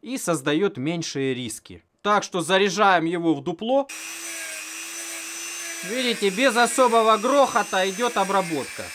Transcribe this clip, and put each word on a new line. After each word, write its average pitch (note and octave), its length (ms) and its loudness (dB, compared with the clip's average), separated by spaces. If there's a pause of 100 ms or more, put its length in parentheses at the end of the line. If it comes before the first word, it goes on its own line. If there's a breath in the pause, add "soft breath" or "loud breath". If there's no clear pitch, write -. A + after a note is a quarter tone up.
и A#3+ 160 -8
создаёт E3 580 -2
меньшие C#3 560 -4
риски. A#2 500 -10 (200)
Так G3 200 2
что F3+ 200 -4
заряжаем F#3+ 640 4
его E3+ 280 2
в C#3 80 -4
дупло. A3+ 460 -2 (2000)
Видите, A3+ 440 0
без A3+ 260 2
особого A3+ 640 6
грохота A3 720 2
идёт A3+ 300 -2
обработка. F3 680 -2 (100)